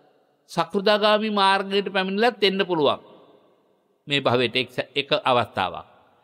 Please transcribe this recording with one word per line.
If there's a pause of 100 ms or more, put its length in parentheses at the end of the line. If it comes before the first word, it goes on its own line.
(500)
සකෘදාගාමි
මාර්ගයට
පැමිණිලත්
එන්න
පුළුවන්. (1040)
මේ
භවයට
එක්
සැ-,
එක (100)
අවස්ථාවක්. (380)